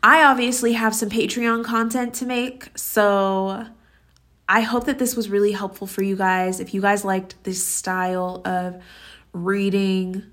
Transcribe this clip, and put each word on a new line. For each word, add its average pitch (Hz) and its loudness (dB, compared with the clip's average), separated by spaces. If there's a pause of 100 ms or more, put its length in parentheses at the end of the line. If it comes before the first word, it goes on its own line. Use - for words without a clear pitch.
I 302 8
obviously 247 4
have 226 0
some 208 -2
Patreon 233 0
content 233 -2
to 254 -6
make. 247 -6
So 196 0 (800)
I 202 4
hope 240 -2
that 294 -2
this 247 -2
was 220 -4
really 202 2
helpful 202 -8
for 190 -4
you 196 0
guys. 185 0
If 180 -10
you 196 -2
guys 202 2
liked 190 -4
this 185 -4
style 185 -4
of 180 -4 (500)
reading 190 0